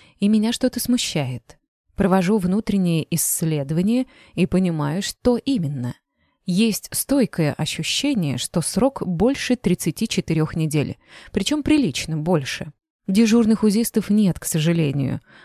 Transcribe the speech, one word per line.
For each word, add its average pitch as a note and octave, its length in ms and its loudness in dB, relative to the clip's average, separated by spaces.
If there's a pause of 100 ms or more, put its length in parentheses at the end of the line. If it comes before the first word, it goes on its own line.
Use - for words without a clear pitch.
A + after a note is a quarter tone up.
(180)
и G3+ 100 0
меня A3 240 2
что-то B3 280 -2
смущает. C#3+ 800 -4 (340)
Провожу F#3+ 460 2
внутреннее F3+ 720 0
исследование D#3+ 920 0 (260)
и F3+ 140 0
понимаю, E3+ 560 0
что - 340 0
именно. C#3+ 560 -2 (540)
Есть G3 440 0
стойкое F#3 640 0
ощущение, D#3+ 840 -2
что - 220 -4
срок - 440 -2
больше G3 500 0
тридцати F3+ 520 -2
четырёх - 480 -2
недель, D#3 420 -2 (340)
причём C#4+ 300 -2
прилично B3 560 0
больше. D#3 560 -2 (320)
Дежурных A3 560 4
узистов G#3+ 480 0
нет, G3+ 300 2
к - 60 -16
сожалению, D3+ 760 0 (240)